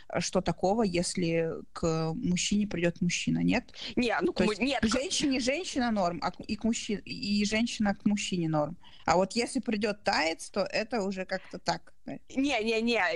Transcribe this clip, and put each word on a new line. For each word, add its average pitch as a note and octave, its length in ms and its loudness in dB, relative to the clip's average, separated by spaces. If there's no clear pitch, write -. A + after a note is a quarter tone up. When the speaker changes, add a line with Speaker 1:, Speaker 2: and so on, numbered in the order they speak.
Speaker 1:
а - 120 -2
что F#3 220 0
такого, F#3+ 400 2
если E3+ 640 0
к D#3+ 420 0
мужчине G3+ 520 2
придет E3+ 340 0
мужчина, E3 420 0
нет? F3+ 300 2
Speaker 2:
Не, A#3+ 240 2
ну, B3 140 0
к - 40 -10
Speaker 1:
То F#3+ 60 6
Speaker 2:
му-, G#3+ 80 4
Speaker 1:
есть - 100 -4
Speaker 2:
нет, B3+ 200 0
Speaker 1:
к A3 40 4
Speaker 2:
к A3 60 4
Speaker 1:
женщине C4+ 480 0
женщина C4 500 0
норм, F3+ 320 0
а F#3 80 -2
к, - 100 -12
и A3 60 -4
к - 80 -6
мужчи-, A3+ 420 -2
и G#3 400 -2
женщина G#3+ 480 0
к - 100 -4
мужчине G3 460 0
норм. D#3 260 0
А E3 100 6
вот F#3+ 200 4
если A#3+ 240 -2
придет G#3+ 440 -2
таец, D4 460 0
то G#3 100 -2
это G#3+ 420 -2
уже F#3+ 220 -4
как-то F#3+ 340 -8
так, - 360 -4
да? - 80 -8
Speaker 2:
Не, C4+ 260 0
не, A3+ 200 0
не, A#3 180 2